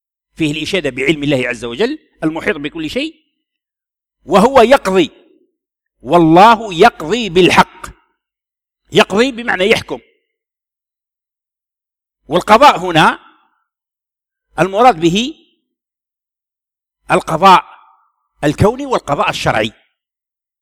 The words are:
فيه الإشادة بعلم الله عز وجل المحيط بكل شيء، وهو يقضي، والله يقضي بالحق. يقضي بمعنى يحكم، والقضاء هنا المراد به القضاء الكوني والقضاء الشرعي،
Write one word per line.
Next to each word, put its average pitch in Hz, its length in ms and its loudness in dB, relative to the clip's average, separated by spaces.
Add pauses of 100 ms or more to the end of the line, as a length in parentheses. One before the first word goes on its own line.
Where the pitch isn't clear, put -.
(380)
فيه 151 140 -2
الإشادة 156 380 -6
بعلم 143 320 -4
الله 135 260 -2
عز 120 160 -10
وجل 190 340 -6 (260)
المحيط 160 320 -6
بكل 151 340 -10
شيء، 302 240 -8 (1080)
وهو 208 360 2
يقضي، 196 500 0 (920)
والله 175 720 4
يقضي 208 540 0
بالحق. - 580 0 (1040)
يقضي 208 400 0
بمعنى 214 380 -6
يحكم، 143 300 -4 (2250)
والقضاء 208 520 4
هنا 180 400 0 (1400)
المراد 196 420 0
به 202 340 -2 (1800)
القضاء 165 540 4 (800)
الكوني 220 420 -2
والقضاء 180 440 -4
الشرعي، 113 420 -4 (880)